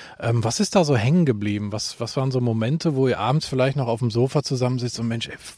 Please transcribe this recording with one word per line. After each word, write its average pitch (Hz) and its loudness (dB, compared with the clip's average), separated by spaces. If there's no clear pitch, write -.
Ähm, 117 0
was 113 0
ist - 0
da 185 6
so 143 4
hängen 143 4
geblieben? 104 -2
Was, - -6
was 117 -6
waren 131 0
so 127 0
Momente, 123 0
wo 131 4
ihr 107 0
abends 127 2
vielleicht 131 0
noch 135 -2
auf 117 0
dem 123 0
Sofa 123 2
zusammensitzt 123 -2
und 117 -2
Mensch, 117 -4
ey, - -14